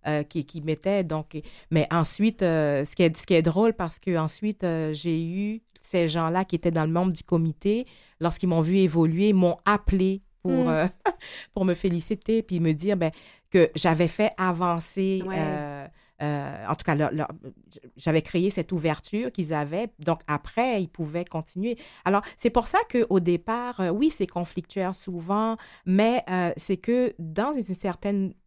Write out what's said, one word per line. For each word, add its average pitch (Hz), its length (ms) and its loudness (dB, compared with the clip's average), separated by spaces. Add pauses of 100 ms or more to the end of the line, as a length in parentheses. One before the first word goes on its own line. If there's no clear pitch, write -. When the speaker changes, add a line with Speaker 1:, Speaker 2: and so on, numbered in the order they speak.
Speaker 1:
euh, 151 160 0
qui, 147 240 -6
qui 160 140 -12
mettait, 185 420 -2
donc, 156 360 -6 (300)
mais 160 220 2
ensuite, 185 500 0
euh, 151 420 2
ce - 120 -6
qui 185 80 4
est, 160 120 4
ce - 120 -6
qui 185 80 4
est 165 80 6
drôle, 196 300 2
parce 175 260 -6
que 175 180 -2
ensuite, 196 460 -4
euh, 160 280 -2
j'ai 160 320 -2
eu 202 380 -6 (200)
ces 175 260 0
gens-là 165 380 0
qui - 100 -4
étaient 170 160 0
dans 160 140 2
le 156 60 0
membre 180 220 2
du - 100 -8
comité, 175 600 0 (340)
lorsqu'ils 170 300 0
m'ont 165 120 4
vu 175 180 4
évoluer, 170 520 4
m'ont 180 320 4
appelé 196 580 2 (200)
pour, 185 100 -2
Speaker 2:
Mm. 247 160 2
Speaker 1:
euh, 160 200 2 (180)
<laughs> - 480 -6
pour 190 100 -2
me 185 100 2
féliciter 196 720 -2
puis 180 160 -4
me 160 140 4
dire, 185 240 0
ben, 160 140 0 (380)
que 170 260 6
j'avais 165 340 4
fait 208 280 0
avancer, 180 880 -2
Speaker 2:
Ouais. 190 140 -6
Speaker 1:
euh, 147 480 -6 (340)
euh, 143 460 -6
en 131 80 -2
tout - 80 -18
cas, 160 120 2
leur, 147 180 0
leur, 151 160 -4 (680)
j'avais 160 260 2
créé 180 280 0
cette 185 240 -2
ouverture 180 580 -4
qu'ils 160 220 -4
avaient. 156 340 -4 (120)
Donc, 160 280 -2
après, 220 540 -2
ils 165 80 -4
pouvaient 165 340 -6
continuer. 190 540 -6 (260)
Alors, 196 200 2 (120)
c'est - 140 2
pour 233 180 0
ça 381 120 2 (120)
qu'au 214 300 2
départ, 220 580 -2
euh, 185 100 0
oui, 226 200 2
c'est 196 180 -2
conflictuel 180 680 -6
souvent, 196 640 -4 (300)
mais, 214 440 4
euh, 180 280 0
c'est 185 200 0
que - 420 0
dans 185 340 -4
une 254 100 -2
certaine 196 680 -4 (140)